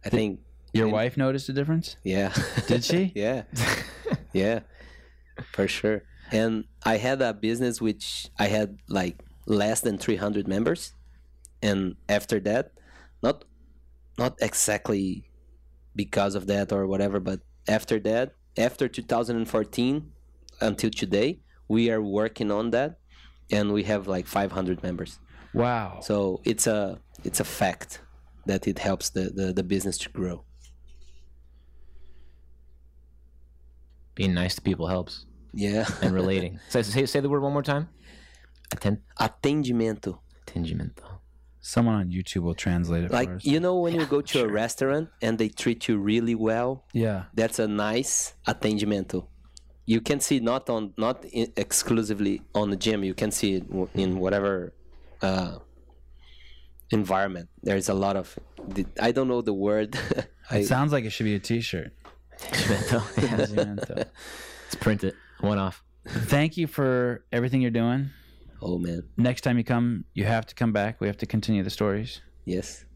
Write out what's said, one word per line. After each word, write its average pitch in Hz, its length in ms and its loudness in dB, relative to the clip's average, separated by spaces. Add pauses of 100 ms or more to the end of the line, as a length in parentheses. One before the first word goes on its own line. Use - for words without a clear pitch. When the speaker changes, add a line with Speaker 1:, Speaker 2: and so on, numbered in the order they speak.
Speaker 1:
I - 40 -6
Speaker 2:
Did - 80 2
Speaker 1:
think 107 240 0 (320)
Speaker 2:
your 110 160 4
Speaker 1:
I - 20 4
Speaker 2:
wife 110 260 2
noticed 135 320 0
a 135 40 -4
difference? 156 500 0
Speaker 1:
Yeah. 95 300 2 (180)
<laughs> - 160 -2
Speaker 2:
Did 120 160 2
she? 180 320 2
Speaker 1:
Yeah. 110 340 -2
Speaker 2:
<laughs> - 40 -16 (800)
Speaker 1:
Yeah, 107 280 2 (920)
for 196 160 0
sure. 107 340 -2 (300)
And 110 320 2 (200)
I 113 120 4
had 127 260 0
a 113 120 0
business 113 480 -2
which - 460 -4 (100)
I 104 80 2
had, 101 320 0 (100)
like, 90 340 -2 (240)
less 107 360 2
than 101 160 0
three 110 180 0
hundred 101 320 -2
members. 110 440 0 (680)
And 98 360 0 (120)
after 104 320 2
that, 104 320 0 (500)
not, 147 220 0 (760)
not 120 220 0
exactly 101 920 0 (640)
because 101 400 0
of 95 120 -4
that 101 260 2
or 98 140 2
whatever, 98 340 0
but 92 200 -4 (280)
after 110 320 2
that, 113 320 0 (240)
after 120 320 2
two - 140 -8
thousand 117 340 0
and 113 120 -2
fourteen 127 640 -2 (480)
until 110 300 0
today, 107 500 0 (280)
we 117 220 4
are 110 120 2
working 104 480 0
on 107 200 0
that, 139 280 0 (520)
and 104 220 2
we 104 120 2
have, 101 240 0
like, 92 180 -2
five 101 260 0
hundred 92 300 -2
members. 90 360 -6 (340)
Speaker 2:
Wow. 113 480 0
Speaker 1:
So 98 440 0
it's 113 220 0
a, 104 320 0 (240)
it's - 180 -4
a - 40 0
fact - 560 -4 (460)
that 95 200 0
it 98 120 0
helps - 320 -2
the, 95 140 -2 (100)
the, 95 180 0
the 95 100 0
business 92 360 0
to - 100 -8
grow. 90 360 -6 (3750)
Speaker 3:
Being 95 200 2
nice 90 220 0
to - 60 -14
people 85 260 0
helps. 90 380 -4 (280)
Speaker 1:
Yeah. 101 320 0 (160)
Speaker 3:
And 95 120 2
relating. 92 500 0
Speaker 1:
<laughs> - 40 -20
Speaker 3:
Say, 123 140 2
say, 113 240 2
say 143 140 0
the 139 80 0
word 143 140 2
one 139 100 0
more 143 100 0
time. 147 260 0 (840)
Atten- - 280 -2 (160)
Speaker 1:
Atendimento. 120 1000 0 (280)
Speaker 3:
Atendimento. 80 580 -6 (560)
Speaker 2:
Someone 117 340 2
on 95 160 0
YouTube 92 320 -2
will 85 120 0
translate 85 500 0
it 85 80 -2
Speaker 1:
Like, 123 160 2
Speaker 2:
for 90 80 -8
us. 95 80 -12
Speaker 1:
you 147 160 4
know, 180 180 2
when 170 160 0
you 165 120 2
go 143 140 2
to 143 80 -8 (120)
Speaker 3:
Sure. 117 80 4
Speaker 1:
a 104 40 0
restaurant 135 580 0 (100)
and 113 180 2
they 110 100 2
treat 117 400 -2
you 110 100 4
really 113 360 2
well, 113 580 0
Speaker 2:
Yeah. 107 320 0 (100)
Speaker 1:
that's 110 240 2
a 113 100 2
nice 107 640 0 (140)
atendimento. 104 800 0 (580)
You 113 140 4
can 135 200 0
see 135 200 2
not 120 280 0
on, 107 280 -2
not 117 280 0 (100)
i-, 113 220 0
exclusively 104 840 0 (120)
on 104 160 2
the 101 60 0
gym. 104 280 0
You 92 100 0
can 107 160 -2
see 98 240 0
it 92 140 -4
w-, 92 260 -2
in 95 240 0
whatever, 95 560 0 (480)
uh, 95 360 0 (1300)
environment. 95 580 0 (140)
There's 98 260 2
a 101 60 2
lot 98 220 2
of, 95 200 -6 (320)
the, 98 160 -2 (160)
I 117 120 4
don't 131 160 2
know 123 140 2
the 110 120 0
word. 104 480 0
<laughs> - 140 -2 (340)
Speaker 2:
It 110 60 0
Speaker 1:
I 104 80 2
Speaker 2:
sounds 135 280 2
like 131 120 2
it 110 60 -4
should 110 140 -4
be 107 120 2
a - 20 0
T-shirt. 113 540 -2 (480)
Speaker 3:
Atendimento. - 600 0 (140)
<laughs> 196 60 2
Yeah. - 140 2
Speaker 2:
Atendimento. - 600 0
Speaker 3:
Let's - 840 -10
print 107 240 2
it. 95 100 0 (260)
One 101 180 2
off. 95 240 -2 (240)
Speaker 2:
Thank 143 500 0
you 170 100 0
for 123 640 0
everything 123 300 2
you're 120 80 4
doing. 120 400 2 (540)
Speaker 1:
Oh, 90 140 0
man. 87 240 -4 (140)
Speaker 2:
Next 123 240 2
time 120 180 2
you 113 60 2
come, 120 400 0 (100)
you 101 100 0
have 113 220 2
to - 80 -20
come 113 180 2
back. 104 280 0
We 101 80 0
have 101 100 -4
to - 80 -4
continue 107 380 0
the 92 60 -4
stories. 104 500 -2 (240)
Speaker 1:
Yes. - 400 -6 (120)